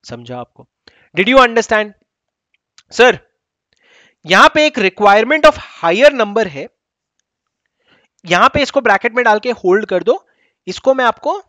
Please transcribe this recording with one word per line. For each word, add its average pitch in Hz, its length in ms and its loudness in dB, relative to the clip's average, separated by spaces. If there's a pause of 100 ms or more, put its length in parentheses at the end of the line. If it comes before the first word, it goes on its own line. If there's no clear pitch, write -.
समझा 120 340 -18
आपको? - 280 -20 (520)
Did 196 100 -2
you 262 120 4
understand? 220 500 0 (1000)
सर, 233 280 2 (1040)
यहां 196 280 4
पे 302 120 0
एक 302 140 -4
requirement 220 720 2
of - 40 -16
higher 233 600 0
number 214 320 -2
है, 139 220 -14 (1600)
यहां 180 240 0
पे 294 120 -2
इसको 269 200 -2
ब्रैकेट 220 320 -2
में 247 120 -4
डाल 214 140 0
के 247 120 -6
होल्ड 208 340 -2
कर 180 180 -4
दो। 269 240 -4 (400)
इसको 262 260 -2
मैं 262 120 -2
आपको 339 440 -4